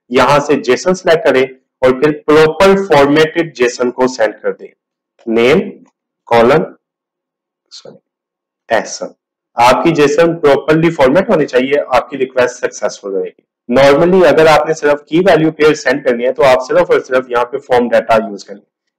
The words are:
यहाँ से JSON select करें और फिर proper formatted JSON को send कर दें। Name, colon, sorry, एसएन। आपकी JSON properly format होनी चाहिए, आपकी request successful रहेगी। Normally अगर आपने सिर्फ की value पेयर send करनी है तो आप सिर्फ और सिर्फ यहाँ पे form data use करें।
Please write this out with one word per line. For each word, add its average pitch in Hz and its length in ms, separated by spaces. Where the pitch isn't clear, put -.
यहाँ 127 280
से 143 180
JSON 127 360
select 170 320
करें 131 220
और 127 200
फिर 151 100
proper 156 480
formatted 156 720
JSON 123 360
को 127 160
send 110 260
कर 101 180
दें। - 160
Name, 117 340
colon, 120 380
sorry, - 260
एसएन। 101 440
आपकी 127 340
JSON 147 440
properly 156 560
format 156 380
होनी 160 160
चाहिए, 135 380
आपकी 127 240
request 127 440
successful 104 540
रहेगी। 92 260
Normally 143 560
अगर 156 220
आपने 151 260
सिर्फ 147 360
की 160 100
value 160 320
पेयर 151 240
send 143 280
करनी 120 200
है 127 80
तो 147 120
आप 127 180
सिर्फ 156 300
और 147 80
सिर्फ 127 320
यहाँ 120 140
पे 135 140
form 123 300
data 113 260
use 98 180
करें। 101 120